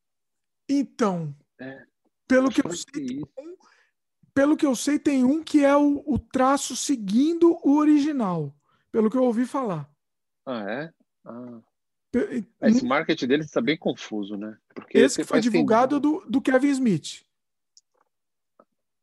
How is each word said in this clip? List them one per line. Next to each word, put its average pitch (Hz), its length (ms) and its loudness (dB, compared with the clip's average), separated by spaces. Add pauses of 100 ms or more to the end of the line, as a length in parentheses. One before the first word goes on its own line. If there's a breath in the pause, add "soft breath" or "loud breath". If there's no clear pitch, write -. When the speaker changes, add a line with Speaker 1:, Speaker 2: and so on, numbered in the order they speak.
(680)
Speaker 1:
Então, 196 640 -2 (240)
Speaker 2:
É, 135 280 -18 (400)
Speaker 1:
pelo 262 220 4
Speaker 2:
acho - 80 -6
Speaker 1:
que 285 60 4
Speaker 2:
que - 40 -6
Speaker 1:
eu - 40 -8
Speaker 2:
vai 339 60 -8
Speaker 1:
sei, - 160 -12
Speaker 2:
ter 285 140 -8
Speaker 1:
tem 247 120 -8
Speaker 2:
isso. 302 100 -10 (100)
Speaker 1:
um, 330 180 -18 (760 soft breath)
pelo 294 220 4
que 311 100 0
eu 269 80 2
sei, 285 240 -2
tem 277 260 0
um 294 200 2
que 294 200 2
é 277 120 6
o, 285 300 2
o 233 120 -2
traço 269 560 0
seguindo 285 880 2
o 285 140 4
original, 277 760 2 (380)
pelo 220 200 2
que 233 60 -2
eu 254 80 2
ouvi 240 220 0
falar. 196 420 -6 (560)
Speaker 2:
Ah, 117 240 -8
é? 143 240 -8 (320)
Ah. 120 360 -18 (500)
Speaker 1:
Pe-, 240 340 -4 (160)
Speaker 2:
É, - 80 0
esse 110 140 4
Speaker 1:
não 123 60 -4
Speaker 2:
marketing 151 400 -2
deles 151 220 0
tá 147 100 -4
bem 135 180 -2
confuso, 104 580 -8
né? 98 220 -12 (160)
Porque - 240 -2
Speaker 1:
Esse 254 180 6
Speaker 2:
tem, 311 80 -4
Speaker 1:
que - 40 -12
foi 262 100 0
Speaker 2:
mas 220 60 2
tem 233 80 0
Speaker 1:
divulgado 226 480 2
do, 294 280 -2
do 247 140 -2
Kevin 262 280 2
Smith. 254 540 -2 (1800)